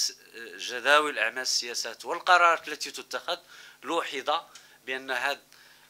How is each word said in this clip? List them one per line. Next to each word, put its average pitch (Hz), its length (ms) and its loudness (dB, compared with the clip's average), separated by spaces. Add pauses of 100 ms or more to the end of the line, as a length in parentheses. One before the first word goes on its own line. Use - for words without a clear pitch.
(340)
آه، 110 220 -16
جداول 127 640 2
أعمال 117 240 0
السياسات 120 640 -4
والقرارات 165 640 4
التي 147 220 -8
تتخذ، 135 480 -8 (440)
لوحظ 139 480 -4 (540)
بأن 131 260 -6
هذا، 135 320 -2 (480)